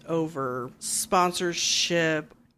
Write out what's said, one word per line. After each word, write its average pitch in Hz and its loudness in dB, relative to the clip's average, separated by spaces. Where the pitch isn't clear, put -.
over 135 -2
sponsorship. 170 0